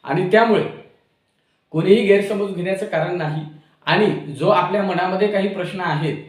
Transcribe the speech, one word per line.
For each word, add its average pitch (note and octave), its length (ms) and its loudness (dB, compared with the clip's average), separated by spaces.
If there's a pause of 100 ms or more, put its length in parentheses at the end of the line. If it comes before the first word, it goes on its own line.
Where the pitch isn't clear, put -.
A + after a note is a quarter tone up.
आणि F3+ 280 0
त्यामुळे A3 320 4 (1080)
कोणीही F#3+ 360 4
गैरसमज G3+ 480 2
घेण्याचं F#3+ 300 -4
कारण F3 320 -2
नाही. D3+ 240 -4 (440)
आणि F3 480 0
जो D#3 160 0
आपल्या F#3+ 340 2
मनामध्ये F#3 440 0
काही G3 200 0
प्रश्न F#3+ 340 -6
आहेत D3+ 360 -2 (120)